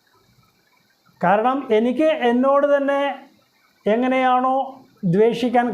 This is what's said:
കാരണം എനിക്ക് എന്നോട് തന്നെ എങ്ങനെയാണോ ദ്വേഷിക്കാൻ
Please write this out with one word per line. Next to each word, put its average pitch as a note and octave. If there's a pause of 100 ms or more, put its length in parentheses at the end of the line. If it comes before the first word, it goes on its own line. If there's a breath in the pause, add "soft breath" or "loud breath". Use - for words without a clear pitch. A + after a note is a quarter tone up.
(1200)
കാരണം A3 (200)
എനിക്ക് B3+ (220)
എന്നോട് C#4
തന്നെ C#4 (840)
എങ്ങനെയാണോ B3+ (580)
ദ്വേഷിക്കാൻ A#3